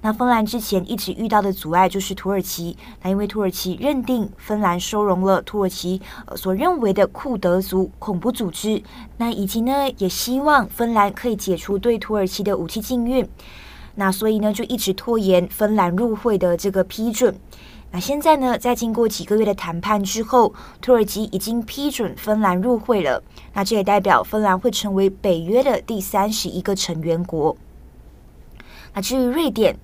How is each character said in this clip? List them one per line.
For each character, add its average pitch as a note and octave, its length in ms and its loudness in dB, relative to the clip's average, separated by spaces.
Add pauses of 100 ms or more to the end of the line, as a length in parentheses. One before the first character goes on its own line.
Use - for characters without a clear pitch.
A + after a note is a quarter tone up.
那 G#3+ 120 0
芬 B3 140 0
兰 A3+ 180 4
之 A#3 140 -4
前 F#3 280 -2
一 A#3 80 -4
直 F#3 160 -6
遇 A3+ 160 -4
到 G#3+ 140 4
的 G3 100 0
阻 F3 200 -6
碍 F3+ 180 4
就 F#3+ 100 -4
是 F#3+ 140 -6
土 F#3 160 -6
耳 G3 100 0
其， E3+ 380 -6 (240)
那 F#3 80 -4
因 G3 80 2
为 G#3 80 0
土 G3+ 140 -4
耳 F#3+ 100 0
其 F3+ 320 -6
认 C4+ 220 0
定 B3 340 0
芬 G#3+ 220 -4
兰 F3+ 200 2
收 G#3 240 -2
容 F#3 180 2
了 F#3+ 200 4
土 G#3 200 -4
耳 F#3+ 60 2
其， F#3 320 -4 (280)
呃， - 100 -12
所 F#3 160 -2
认 D#4 260 0
为 A3 140 2
的 G3 140 4
库 B3 280 -6
德 F#3 240 2
族 F#3+ 380 0
恐 F#3+ 220 -4
怖 A#3+ 120 0
组 G#3+ 200 -6
织， G#3+ 320 -4 (340)
那 A#3 140 -2
以 G3+ 120 -4
及 G#3 180 -2
呢， C4+ 360 0
也 F#3+ 100 0
希 B3 320 -2
望 C#4+ 280 4
芬 A#3 260 -2
兰 G3+ 180 4
可 A#3+ 160 -6
以 A3 80 0
解 F#3+ 220 -2
除 G3 220 -4
对 A3+ 180 2
土 - 160 -6
耳 G3+ 140 0
其 F#3+ 160 -6
的 G3 120 0
武 E3 120 -4
器 A3 120 -6
禁 A#3+ 280 -2
运， B3 200 2 (680)
那 G3 160 0
所 G#3 180 0
以 A3 80 2
呢， G#3+ 160 0
就 A3+ 120 -4
一 B3 120 -4
直 F#3+ 160 0
拖 A3+ 240 -2
延 F#3 300 4
芬 G#3+ 260 0
兰 F3+ 220 2
入 A3+ 200 0
会 G#3+ 220 0
的 F3+ 180 2
这 G3 140 -2
个 F#3+ 140 2
批 A3 280 -4
准。 A3 240 2 (560)
那 F3 80 -6
现 C#4 200 -2
在 D#4 180 6
呢， B3+ 200 0
在 B3 160 0
经 A#3 180 -2
过 A3+ 160 2
几 - 160 -4
个 G#3 140 2
月 A3 80 4
的 G3+ 80 2
谈 E3+ 260 -6
判 G#3 240 0
之 A3 200 -4
后， A3 280 4 (300)
土 B3+ 120 4
耳 A3+ 120 6
其 G#3+ 200 -4
已 G3 120 -6
经 A3+ 240 -2
批 C#4 300 -4
准 A#3+ 260 -4
芬 G#3+ 240 0
兰 F#3 180 4
入 A#3+ 160 2
会 A3 280 2
了。 C3 180 0 (320)
那 G3 100 -2
这 A3 120 0
也 G3+ 80 2
代 G3+ 160 4
表 F3 240 4
芬 G#3+ 180 -2
兰 F#3+ 180 4
会 A#3+ 120 0
成 G3+ 240 -4
为 G3 120 4
北 F#3+ 340 0
约 G#3+ 220 2
的 C4 160 2
第 G#3+ 220 -6
三 G3+ 320 0
十 F#3+ 160 -4
一 - 100 -6
个 G3 160 -2
成 E3+ 260 -4
员 E3 220 0
国。 D#3 320 0 (1400)
那 G3+ 40 -4
至 G3 160 -4
于 B3+ 100 2
瑞 C4+ 260 0
典， G3+ 320 2